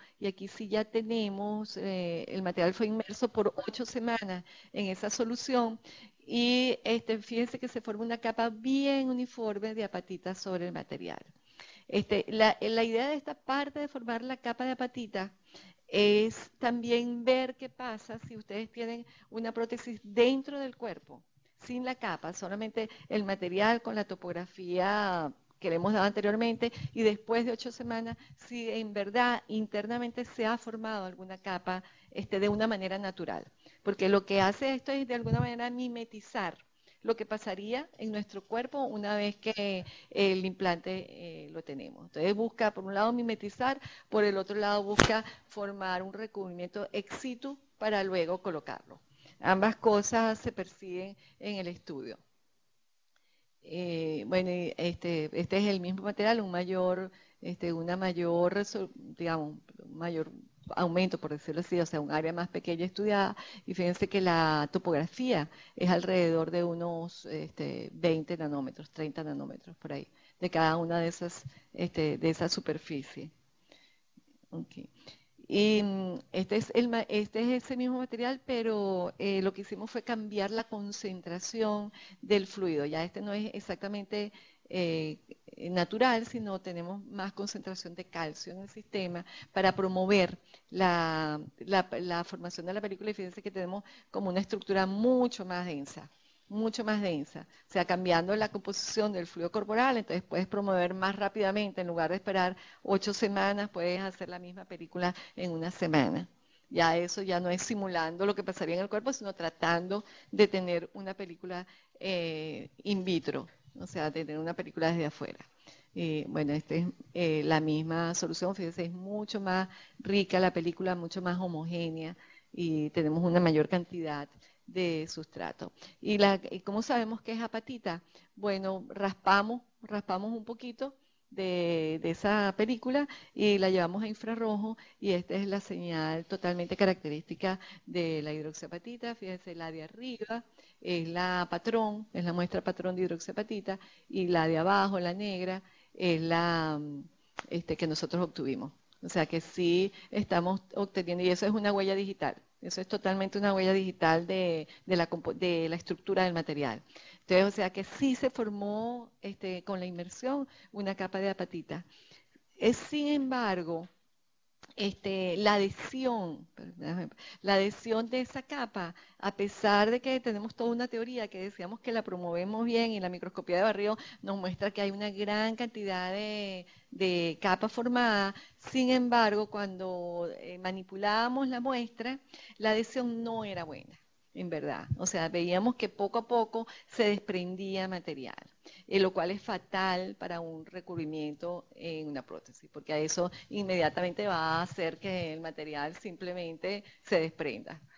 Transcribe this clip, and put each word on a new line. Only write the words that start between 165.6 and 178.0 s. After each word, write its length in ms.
perdón, 560
la 120
adhesión 540
de 120
esa 220
capa, 520
a 180
pesar 540
de 100
que 200
tenemos 340
toda 160
una 160
teoría 420
que 140
decíamos 380
que 120
la 100
promovemos 640
bien 280
y 80
la 80
microscopía 480
de 60
barrido 360
nos 160
muestra 320
que 120
hay 80
una 200
gran 460
cantidad 560
de, 540
de 500
capa 280
formada, 640